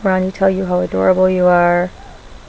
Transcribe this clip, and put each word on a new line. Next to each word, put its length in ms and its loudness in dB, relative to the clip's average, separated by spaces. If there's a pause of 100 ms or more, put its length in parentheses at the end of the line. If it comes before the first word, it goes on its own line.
around 220 0
you 60 -4
tell 180 0
you 160 -2
how 160 0
adorable 480 2
you 160 0
are, 440 2 (600)